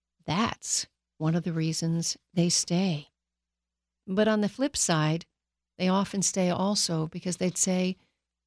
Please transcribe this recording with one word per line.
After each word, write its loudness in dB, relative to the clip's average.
That's -2
one 2
of 0
the -4
reasons -2
they 2
stay. 0
But 2
on 2
the 2
flip -2
side, 0
they 0
often 0
stay 0
also 0
because -6
they'd -2
say, 0